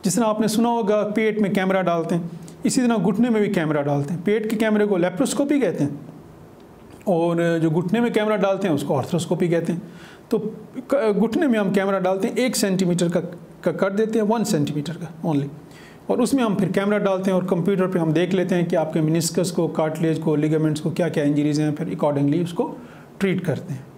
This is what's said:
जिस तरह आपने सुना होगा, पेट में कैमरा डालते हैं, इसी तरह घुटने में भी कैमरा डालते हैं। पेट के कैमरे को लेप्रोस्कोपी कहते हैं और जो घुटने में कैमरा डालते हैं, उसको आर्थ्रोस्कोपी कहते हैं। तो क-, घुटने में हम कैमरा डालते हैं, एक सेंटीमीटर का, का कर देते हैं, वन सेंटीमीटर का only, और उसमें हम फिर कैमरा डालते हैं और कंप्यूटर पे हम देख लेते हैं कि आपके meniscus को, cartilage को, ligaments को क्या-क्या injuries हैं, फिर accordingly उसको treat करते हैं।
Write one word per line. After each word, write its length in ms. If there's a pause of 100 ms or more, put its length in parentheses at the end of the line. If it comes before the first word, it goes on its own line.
जिस 120
तरह 100
आपने 220
सुना 220
होगा, 340
पेट 360
में 140
कैमरा 280
डालते 340
हैं, 160 (340)
इसी 160
तरह 160
घुटने 320
में 120
भी 60
कैमरा 340
डालते 320
हैं। 100
पेट 260
के 60
कैमरे 300
को 120
लेप्रोस्कोपी 640
कहते 240
हैं 160 (1080)
और 520
जो 100
घुटने 320
में 120
कैमरा 240
डालते 300
हैं, 80
उसको 200
आर्थ्रोस्कोपी 540
कहते 240
हैं। 80 (500)
तो 240 (380)
क-, 240
घुटने 300
में 120
हम 120
कैमरा 280
डालते 280
हैं, 80
एक 200
सेंटीमीटर 540
का, 100 (440)
का 80
कर 180
देते 300
हैं, 60
वन 180
सेंटीमीटर 500
का 380
only, 180 (600)
और 120
उसमें 220
हम 120
फिर 160
कैमरा 260
डालते 340
हैं 60
और 80
कंप्यूटर 420
पे 120
हम 140
देख 200
लेते 220
हैं 120
कि 80
आपके 260
meniscus 500
को, 160
cartilage 520
को, 160
ligaments 460
को 100
क्या-क्या 320
injuries 360
हैं, 160
फिर 200
accordingly 480
उसको 340 (420)
treat 260
करते 280
हैं। 240